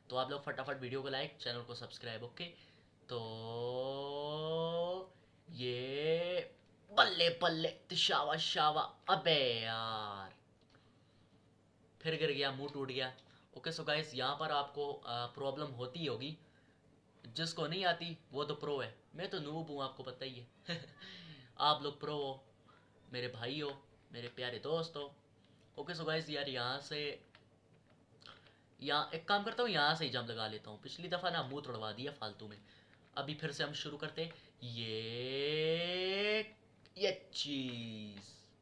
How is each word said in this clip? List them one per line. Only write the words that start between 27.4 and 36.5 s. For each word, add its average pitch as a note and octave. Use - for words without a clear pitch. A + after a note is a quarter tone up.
यहाँ C#3+
एक E3
काम G3+
करता A3+
हूँ, A#3
यहाँ D#3
से D#3+
ही B2+
जंप A#2+
लगा A2
लेता G#2+
हूँ। G#2
पिछली E3
दफ़ा F3
ना E3
मुंह C3+
तोड़वा A2
दिया C3
फालतू G#2+
में। G#2
अभी C#3
फिर D3
से D3
हम C#3+
शुरू D3
करते D#3
हैं। E3
ये, D#3